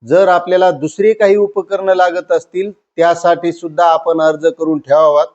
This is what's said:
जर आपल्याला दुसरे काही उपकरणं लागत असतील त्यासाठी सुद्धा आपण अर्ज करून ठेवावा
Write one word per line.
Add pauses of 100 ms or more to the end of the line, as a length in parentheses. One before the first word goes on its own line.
जर
आपल्याला
दुसरे
काही
उपकरणं
लागत
असतील
त्यासाठी
सुद्धा
आपण
अर्ज
करून
ठेवावा (120)